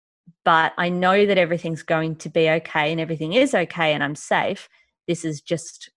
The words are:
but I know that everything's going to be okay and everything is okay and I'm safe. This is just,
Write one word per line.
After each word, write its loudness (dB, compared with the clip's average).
but 4
I 0
know 2
that 2
everything's -2
going -2
to -12
be 2
okay 0
and -4
everything -6
is 2
okay 0
and 0
I'm -2
safe. -2
This -4
is -6
just, -8